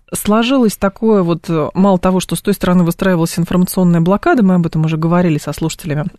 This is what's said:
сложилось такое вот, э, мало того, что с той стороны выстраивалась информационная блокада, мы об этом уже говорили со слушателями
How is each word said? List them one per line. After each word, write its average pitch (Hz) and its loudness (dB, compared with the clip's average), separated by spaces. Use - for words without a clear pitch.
сложилось 233 0
такое 202 0
вот, 170 -2
э, 165 -2
мало 190 2
того, 185 0
что - -4
с - -6
той 202 -2
стороны 180 2
выстраивалась 170 0
информационная 175 0
блокада, 208 2
мы 185 4
об 175 2
этом 160 -2
уже 160 -2
говорили 165 0
со 143 -8
слушателями 151 -6